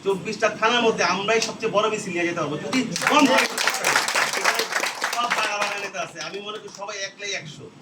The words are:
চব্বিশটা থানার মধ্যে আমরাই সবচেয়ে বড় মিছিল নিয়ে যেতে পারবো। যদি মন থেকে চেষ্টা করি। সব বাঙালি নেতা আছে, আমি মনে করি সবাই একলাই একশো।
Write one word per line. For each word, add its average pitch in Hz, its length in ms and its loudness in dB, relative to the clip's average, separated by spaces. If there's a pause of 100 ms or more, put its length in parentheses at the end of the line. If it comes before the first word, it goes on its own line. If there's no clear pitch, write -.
চব্বিশটা 202 460 0
থানার 240 320 2
মধ্যে 202 220 4
আমরাই 196 380 2
সবচেয়ে 220 300 -2
বড় 214 180 4
মিছিল 214 220 -4
নিয়ে 170 120 0
যেতে 170 160 0
পারবো। 151 180 -2
যদি 240 260 0 (300)
মন 294 120 6
থেকে 262 200 6
চেষ্টা - 380 -2
করি। - 800 2 (500)
সব 233 80 0
বাঙালি 208 580 0
নেতা 190 200 -8
আছে, 160 200 -8
আমি 180 180 -8
মনে 208 180 -8
করি - 200 -14
সবাই 202 200 -10
একলাই 196 340 -8
একশো। 143 380 -10 (120)